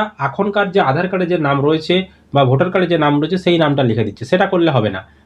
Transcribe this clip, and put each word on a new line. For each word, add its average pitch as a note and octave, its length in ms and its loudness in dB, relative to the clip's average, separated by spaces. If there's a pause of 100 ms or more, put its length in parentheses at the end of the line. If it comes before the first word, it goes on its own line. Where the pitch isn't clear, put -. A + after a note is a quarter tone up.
(200)
এখনকার G3 520 -2
যে G3 100 0
আধার D#3 260 0
কার্ডে F#3 260 -2
যে F3 60 0
নাম C#3 220 0
রয়েছে D#3 340 0 (380)
বা C#3 120 4
ভোটার C3+ 260 2
কার্ডে F#3 160 0
যে E3+ 100 0
নাম D3 200 2
রয়েছে, D#3 200 -2
সেই F3 200 0
নামটা C#3+ 260 2
লিখে A2 240 0
দিচ্ছে। - 180 -12
সেটা F#3+ 220 2
করলে E3+ 240 0
হবে A2 180 0
না। F#2+ 120 -8 (240)